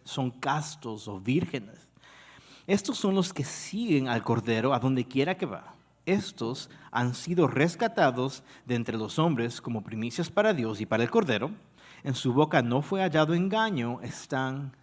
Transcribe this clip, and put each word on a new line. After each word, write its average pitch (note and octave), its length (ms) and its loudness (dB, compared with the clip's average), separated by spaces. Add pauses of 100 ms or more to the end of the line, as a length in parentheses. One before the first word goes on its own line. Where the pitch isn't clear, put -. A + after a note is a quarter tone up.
son C3 260 -2
castos B2 800 -6
o G2+ 100 -8
vírgenes. B2 680 -2 (800)
Estos G#3 320 0
son G3 160 2
los F#3+ 180 2
que - 100 -4
siguen D#3 640 0
al A#2 140 0
Cordero A2+ 520 2
a B2 40 4
donde B2+ 280 2
quiera D#3+ 320 0
que F3 80 -4
va. G2 260 -10 (320)
Estos C3 640 -4 (220)
han B2 240 0
sido E3+ 320 2
rescatados C#3 960 2 (240)
de B2 80 -2
entre A2+ 240 -2
los G#2+ 200 -4
hombres A#2+ 440 2
como A2+ 200 -6
primicias A#2 460 -6
para G#3 240 4
Dios A2 300 -2
y - 20 -4
para A2 180 2
el - 80 0
Cordero. D3 400 2 (520)
En C3+ 120 -2
su B2+ 200 0
boca D3+ 260 4
no A#2+ 220 2
fue F#3+ 180 -2
hallado D#3 320 2
engaño, F3+ 680 0
están C3+ 800 -6